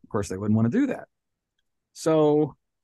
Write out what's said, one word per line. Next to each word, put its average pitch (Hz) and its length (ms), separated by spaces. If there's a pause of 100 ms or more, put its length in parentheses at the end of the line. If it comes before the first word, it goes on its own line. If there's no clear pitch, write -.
course, 101 200
they 95 80
wouldn't 104 180
wanna 113 140
do 262 180
that. - 200 (840)
So 151 640 (280)